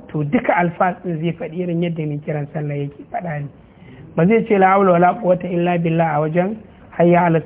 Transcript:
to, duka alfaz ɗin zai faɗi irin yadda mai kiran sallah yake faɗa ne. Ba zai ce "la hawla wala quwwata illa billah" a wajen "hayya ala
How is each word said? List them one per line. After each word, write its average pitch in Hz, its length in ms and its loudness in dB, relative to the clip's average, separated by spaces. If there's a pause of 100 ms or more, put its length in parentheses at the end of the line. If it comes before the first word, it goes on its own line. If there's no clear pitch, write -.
to, 151 160 -6
duka 147 320 0
alfaz 175 480 0
ɗin 170 160 -6
zai 165 160 -2
faɗi 156 240 -12
irin 175 240 -2
yadda 170 240 -4
mai 147 160 -6
kiran 151 300 -6
sallah 147 260 -6
yake 143 320 -10
faɗa 160 320 -8
ne. 139 40 -12 (680)
Ba 165 100 2
zai 226 220 2
ce 208 100 2
"la 190 140 6
hawla 196 200 4
wala 175 280 4
quwwata 175 320 0
illa 175 260 0
billah" 165 380 0
a 147 60 0
wajen 175 340 -2 (420)
"hayya 175 280 4
ala 165 200 2